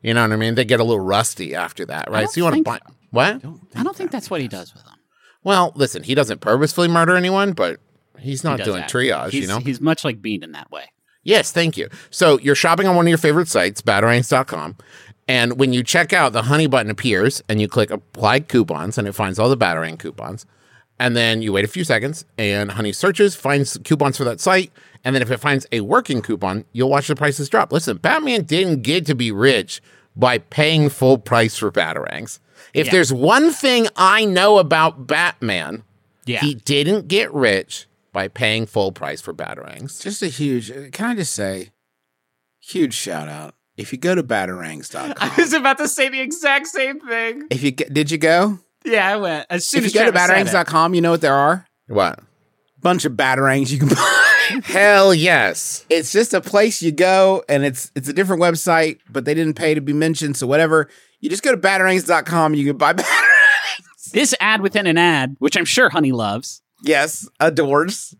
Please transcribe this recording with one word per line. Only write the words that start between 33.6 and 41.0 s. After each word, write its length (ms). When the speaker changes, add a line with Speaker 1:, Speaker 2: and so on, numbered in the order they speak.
Speaker 1:
I 300
know 320
about 480
Batman, 760
Speaker 2:
Yeah. 140
Speaker 1:
he 140
didn't 540
get 240
rich 540
by 160
paying 380
full 260
price 300
for 100
Batarangs. 680
Speaker 3:
Just 200
a 60
huge, 420
uh, 220
can 140